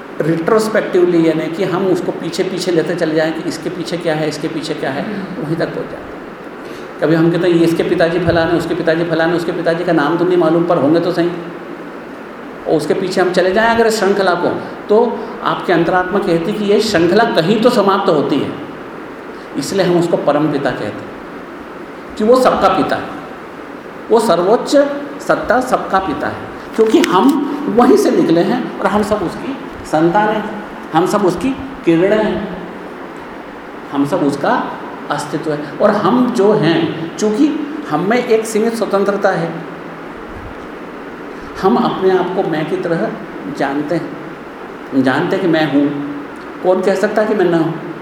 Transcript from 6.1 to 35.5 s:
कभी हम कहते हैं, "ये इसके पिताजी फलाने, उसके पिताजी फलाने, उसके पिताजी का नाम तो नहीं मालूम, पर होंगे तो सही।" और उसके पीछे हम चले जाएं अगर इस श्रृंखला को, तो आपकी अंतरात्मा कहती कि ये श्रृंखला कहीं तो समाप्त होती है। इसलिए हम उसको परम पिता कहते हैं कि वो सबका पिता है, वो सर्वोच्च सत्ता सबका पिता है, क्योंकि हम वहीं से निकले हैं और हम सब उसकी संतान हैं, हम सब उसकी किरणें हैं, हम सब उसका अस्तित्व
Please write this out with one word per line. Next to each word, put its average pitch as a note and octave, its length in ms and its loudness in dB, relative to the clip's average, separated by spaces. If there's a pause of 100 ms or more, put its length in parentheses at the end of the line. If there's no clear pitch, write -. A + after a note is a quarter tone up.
कभी D#3 140 4
हम E3 160 4
कहते F3+ 160 2
हैं, F3 80 4
"ये E3 100 4
इसके E3 180 2
पिताजी F3 360 2
फलाने, E3+ 380 2
उसके E3+ 180 -2
पिताजी E3+ 280 2
फलाने, E3 320 2
उसके E3+ 160 -2
पिताजी E3+ 320 0
का F3 100 2
नाम D#3 240 2
तो F3 80 0
नहीं F3+ 120 4
मालूम, E3+ 280 4
पर F3 120 4
होंगे D3+ 220 4
तो F3 120 2
सही।" E3+ 180 0 (1400)
और - 60 2
उसके D#3+ 200 0
पीछे F#3+ 280 0
हम F3+ 100 2
चले F3+ 200 2
जाएं A3 180 2
अगर A3+ 180 4
इस - 120 0
श्रृंखला F#3+ 360 2
को, D#3 140 0 (400)
तो G#3 80 6 (460)
आपकी E3 300 0
अंतरात्मा F3+ 460 2
कहती F3 340 0
कि G#3 120 -4
ये G3+ 160 4
श्रृंखला F#3 500 4
कहीं F#3+ 300 2
तो B3 80 6
समाप्त F#3 400 4
होती D3 300 2
है। F#2+ 120 -2 (1080)
इसलिए F#3 280 0
हम F3 140 4
उसको - 200 2
परम D3 320 2
पिता C3+ 200 0
कहते A#2 140 -6
हैं - 1300 -12
कि G#3+ 60 -2
वो A#3+ 180 8
सबका - 280 4
पिता - 260 2
है, - 140 -6 (1000)
वो A3 100 6
सर्वोच्च G3+ 560 2 (460)
सत्ता B3 420 2
सबका F#3+ 380 0
पिता D3 260 -4
है, - 200 -6 (280)
क्योंकि A3 320 6
हम G3+ 720 2
वहीं B3 200 8
से - 140 4
निकले E3+ 320 4
हैं A#3+ 180 0 (180)
और F3+ 80 0
हम G#3 160 2
सब G3+ 200 0
उसकी B2+ 340 -6 (300)
संतान E3+ 420 4
हैं, G#3+ 140 -2 (500)
हम E3+ 120 4
सब G3+ 200 2
उसकी F3 240 0 (360)
किरणें F3+ 320 4
हैं, F3+ 300 -2 (1400)
हम C#3+ 140 0
सब F3 180 0
उसका F3+ 280 2 (600)
अस्तित्व D3+ 400 -4